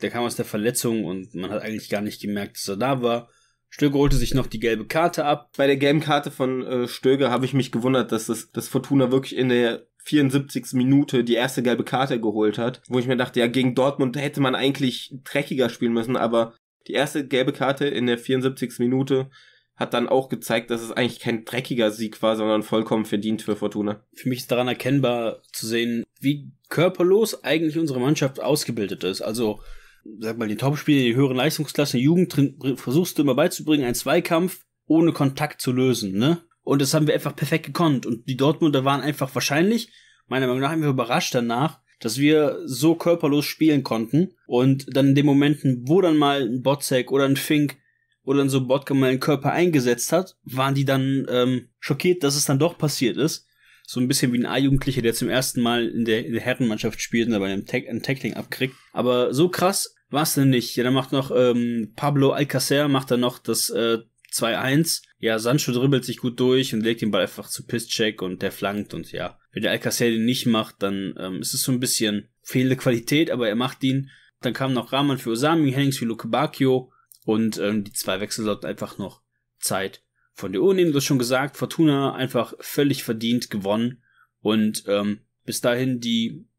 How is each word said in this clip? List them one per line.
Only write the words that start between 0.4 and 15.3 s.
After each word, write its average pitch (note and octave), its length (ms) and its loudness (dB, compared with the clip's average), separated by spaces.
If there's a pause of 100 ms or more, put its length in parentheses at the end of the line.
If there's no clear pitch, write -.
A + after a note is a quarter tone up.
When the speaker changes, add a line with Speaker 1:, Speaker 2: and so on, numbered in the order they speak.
Speaker 1:
Verletzung A2+ 580 -2
und F#2 320 -8
man F#2 160 -8
hat G#2+ 120 -6
eigentlich G#2+ 260 -10
gar G#2 100 -2
nicht G#2 220 -8
gemerkt, G2+ 340 -6
dass - 140 -10
er G2 80 -4
da B2+ 240 0
war. A#2 280 -2 (380)
Stöger C#3+ 280 0
holte C#3 200 4
sich A#2+ 180 2
noch B2+ 140 0
die A2 140 -8
gelbe A2 240 0
Karte E3 400 0
ab. D3 320 -2
Speaker 2:
Bei C#3 100 4
der C#3 80 4
gelben C#3+ 240 2
Karte C#3+ 320 -2
von, C3 340 -2
äh, B2 220 -2
Stöger C3 440 2
habe B2 120 0
ich B2+ 100 -4
mich C3+ 200 0
gewundert, B2 400 0
dass A2 140 -4
das, - 240 -6
dass - 180 -8
Fortuna B2+ 420 2
wirklich C3+ 240 0
in B2+ 140 0
der A#2+ 380 2 (180)
vierundsiebzigsten C3+ 720 0
Minute C3+ 480 4
die A#2+ 80 2
erste B2+ 280 0
gelbe A#2 220 0
Karte C3+ 380 -2
geholt G#2+ 360 0
hat, B2 300 -4
wo B2 100 -2
ich B2 100 0
mir B2+ 100 0
dachte, B2 240 0
ja, A#2 60 4
gegen B2 280 0
Dortmund C3 400 0
hätte D3 240 -4
man B2+ 160 2
eigentlich C3+ 580 -2 (120)
dreckiger C#3 420 0